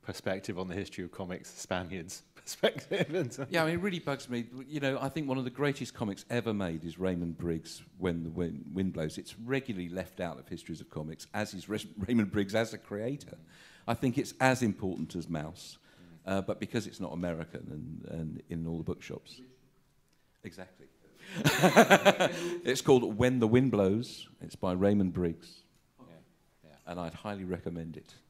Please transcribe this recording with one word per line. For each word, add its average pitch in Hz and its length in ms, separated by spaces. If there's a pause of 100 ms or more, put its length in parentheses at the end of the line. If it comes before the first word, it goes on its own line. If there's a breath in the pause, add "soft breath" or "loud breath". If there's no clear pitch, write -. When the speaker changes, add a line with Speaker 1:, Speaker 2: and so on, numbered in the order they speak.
Speaker 1:
perspective 95 480
on 92 100
the 90 60
history 95 300
of 85 80
comics, - 420
Spaniards' 92 760
<laughs> - 60
perspective. - 760
And 165 180
so 135 200
Speaker 2:
Yeah, 170 100
I 160 60
mean, 165 80
it 175 60
really 185 180
bugs 139 280
me. 120 180 (220)
You 151 120
know, 135 200
I 135 80
think 143 220
one 131 80
of 131 60
the 123 80
greatest 139 420
comics 101 380
ever 117 200
made 87 320
is 82 140
Raymond 87 400
Briggs' 82 460 (160)
When 85 240
the 80 80
Wind, 85 420
Wind 92 200
Blows. 80 260
It's - 180
regularly 113 500
left 90 320
out 82 200
of - 80
histories 82 340
of - 80
comics, 78 460
as 104 180
is 92 160
Res-, 104 160 (220)
Raymond 113 240
Briggs 101 240
as 110 180
a 101 60
creator. 117 580 (500 loud breath)
I 117 60
think 123 240
it's 117 240
as 131 220
important 92 520
as 80 120
Maus, 80 500 (480 loud breath)
uh, 95 160
but 95 180
because 104 280
it's - 120
not 87 140
American 82 540 (420)
and, 80 100
and 80 300
in 82 160
all 82 140
the 80 40
bookshops. - 580 (1000)
Exactly. 87 440 (480 loud breath)
<laughs> 175 1300
It's 127 180
called 117 340
When 127 220
the 113 100
Wind 127 220
Blows. 104 580 (140)
It's - 140
by 92 160
Raymond 95 420
Briggs. 85 360 (500)
Speaker 1:
Yeah, 87 160 (480)
yeah. 78 80 (160)
Speaker 2:
And 87 120
I'd 82 140
highly 101 300
recommend 85 520
it. - 160 (180)